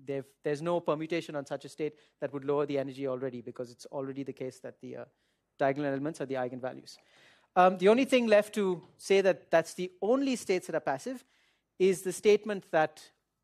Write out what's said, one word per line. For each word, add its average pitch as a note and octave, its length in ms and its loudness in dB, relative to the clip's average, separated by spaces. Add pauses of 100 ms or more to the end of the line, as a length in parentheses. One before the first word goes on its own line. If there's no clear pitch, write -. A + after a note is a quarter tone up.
they've, C3+ 220 -6 (160)
there's D3 220 -4
no F3 160 0
permutation D#3+ 560 -4
on C#3 100 -8
such C#3+ 200 -10
a C#3 40 -14
state D3+ 240 -6 (280)
that C3+ 120 -6
would C#3 120 -10
lower C#3+ 200 2
the C#3 140 -2
energy C3+ 280 -6
already, B2+ 340 -6
because B2 280 -12
it's - 180 -20
already C#3 360 -8
the C3 100 -10
case C3 280 -10
that B2 180 -16
the, B2+ 180 -14
uh, A#2+ 80 -14 (540)
diagonal C#3 320 0
elements C#3 300 -6
are C#3+ 40 -4
the C3 100 -8
eigenvalues. B2+ 640 -8 (600)
Um, F#3 200 6
the F3+ 100 4
only A#3 160 6
thing B3 240 4
left G#3 280 4
to F#3 280 0 (140)
say G3 240 4
that F#3 280 2
that's E3 260 2
the F3+ 140 -6 (120)
only C4 340 2
states F3+ 320 -4
that E3 80 -6
are D3+ 60 -2
passive A#3 420 -6 (560)
is F#3 220 4
the F3+ 100 -6
statement G#3 600 2
that, D#3 300 0 (420)